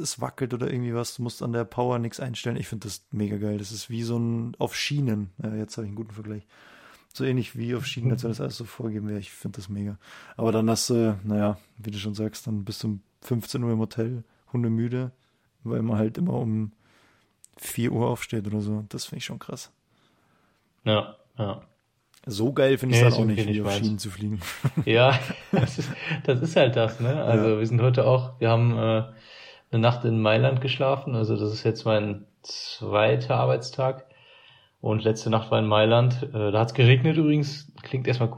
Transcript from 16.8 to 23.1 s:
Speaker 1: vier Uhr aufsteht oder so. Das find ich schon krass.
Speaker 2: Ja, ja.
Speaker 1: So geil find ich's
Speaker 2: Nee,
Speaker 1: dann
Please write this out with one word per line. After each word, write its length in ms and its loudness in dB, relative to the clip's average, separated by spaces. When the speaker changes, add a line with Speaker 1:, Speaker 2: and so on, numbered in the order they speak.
Speaker 1:
vier 360 -4
Uhr 160 0
aufsteht 400 -4
oder 120 -2
so. 280 -4
Das 160 -10
find 140 -12
ich 80 -10
schon 120 -10
krass. 320 -14
Speaker 2:
Ja, 320 2
ja. 240 -6
Speaker 1:
So 260 -2
geil 260 4
find 120 -2
ich's 100 6
Speaker 2:
Nee, 40 8
Speaker 1:
dann 80 8